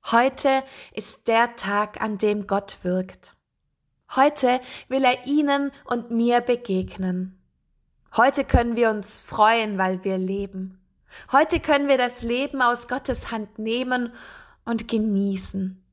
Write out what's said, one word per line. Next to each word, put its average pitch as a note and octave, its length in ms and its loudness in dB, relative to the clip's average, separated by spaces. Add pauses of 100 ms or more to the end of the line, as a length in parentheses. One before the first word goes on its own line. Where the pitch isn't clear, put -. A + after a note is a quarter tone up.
(120)
Heute C4 520 2 (280)
ist - 360 -6
der A#3 280 2
Tag, G#3 460 -4
an G#3+ 180 -4
dem G#3 260 0
Gott G3+ 380 -4
wirkt. F#3 520 -4 (800)
Heute C4 440 4 (300)
will C4+ 160 2
er B3 200 2
Ihnen C#4+ 460 2 (140)
und A#3 260 -4
mir A#3+ 300 4
begegnen. F#3 1000 -4 (720)
Heute C4+ 280 4
können A#3+ 320 2
wir A3+ 160 4
uns G#3 300 -4
freuen, G#3+ 580 2
weil F#3 240 0
wir F#3+ 160 -2
leben. F#3+ 680 -6 (460)
Heute D#4 300 4
können C#4+ 260 0
wir C4+ 100 4
das B3 240 -2
Leben B3+ 400 -4
aus A#3+ 280 0
Gottes B3+ 420 -4
Hand G#3+ 260 -8
nehmen A#3+ 560 -2 (520)
und A3+ 240 -4
genießen. G3 920 -2 (120)